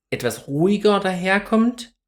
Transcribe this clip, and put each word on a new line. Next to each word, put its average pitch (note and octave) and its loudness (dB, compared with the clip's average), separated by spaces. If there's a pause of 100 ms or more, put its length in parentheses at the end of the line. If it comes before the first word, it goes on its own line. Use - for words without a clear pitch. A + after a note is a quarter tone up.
etwas A#2 -6
ruhiger G3+ 2
daherkommt, G3+ 0 (120)